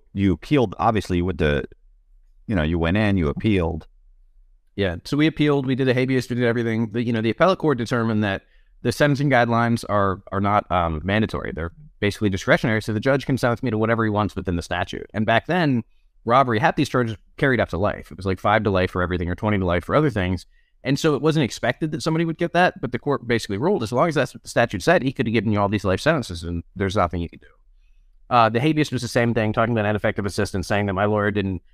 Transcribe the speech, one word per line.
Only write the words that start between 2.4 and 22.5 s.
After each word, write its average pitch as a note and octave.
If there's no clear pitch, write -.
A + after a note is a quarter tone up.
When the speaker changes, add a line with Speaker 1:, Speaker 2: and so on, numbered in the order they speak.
Speaker 1:
you A2+
know, F2
you E2
went E2
in, G#2
you E2
appealed. E2
Speaker 2:
Yeah, F#2
so -
we D3
appealed, D3
we C3
did C3
a B2
habeas, B2+
we B2
did B2
everything. A#2
The, A#2+
you A#2+
know, A2
the A2+
appellate E3+
court D3
determined A2+
that G2
the B2
sentencing D3
guidelines A#2
are, G2
are G2
not, G2+
um, E2+
mandatory. G2
They're E2
basically G#2
discretionary, A2
so A2+
the G#2+
judge C3+
can C3
sentence A#2+
me B2+
to A2
whatever A2
he A2
wants G#2
within F2
the E2+
statute. F2
And G#2+
back A2+
then, D3+
robbery, A#2+
half D#3+
these D3
charges A#2
carried C3
up F#2+
to E2+
life. -
It D#2
was, F#2
like, F#2
five G#2+
to G#2+
life F#2
for F#2
everything F2
or F2
twenty G#2+
to F#2
life F2
for -
other D3
things. F#2
And C3+
so D#3
it B2+
wasn't D3+
expected B2
that C#3+
somebody D#3+
would E3
get E3+